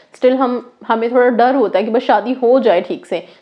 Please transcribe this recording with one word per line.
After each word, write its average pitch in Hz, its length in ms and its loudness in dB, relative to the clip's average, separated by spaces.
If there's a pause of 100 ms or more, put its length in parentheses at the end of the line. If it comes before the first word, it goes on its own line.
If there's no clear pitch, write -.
(160)
still 254 200 2
हम, 247 360 -4 (160)
हमें 226 240 -2
थोड़ा 247 180 2
डर 247 260 2
होता 233 240 0
है 214 60 -2
कि 226 60 -6
बस 233 100 0
शादी 220 320 -2
हो 254 260 2
जाए 196 220 2
ठीक - 240 -10
से, 165 180 -8 (180)